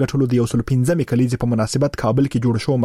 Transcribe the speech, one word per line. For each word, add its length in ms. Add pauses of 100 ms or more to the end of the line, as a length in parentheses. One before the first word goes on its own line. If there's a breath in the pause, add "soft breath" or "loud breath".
ګټلو 320
د 80
یو 140
سل 180
پنځمې 400
کلیزې 320
په 80
مناسبت 520
کابل 280
کې 60 (100)
جوړ 180
شوو 180